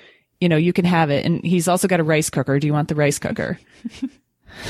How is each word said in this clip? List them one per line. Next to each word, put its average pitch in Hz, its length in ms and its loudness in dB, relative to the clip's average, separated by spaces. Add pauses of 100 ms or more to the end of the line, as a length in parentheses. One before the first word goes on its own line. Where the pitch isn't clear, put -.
(400)
you 180 80 2
know, 165 80 4
you 170 160 2
can 175 140 0
have 165 240 2
it. 143 160 0
And 165 180 -2
he's 175 240 2
also 185 200 2
got 180 120 2
a 160 40 0
rice 156 260 0
cooker. 139 280 -2
Do 147 80 0
you 147 60 0
want 147 160 0
the 160 80 -4
rice 147 220 0
cooker?" - 460 -6
<laughs> - 40 -20 (1000)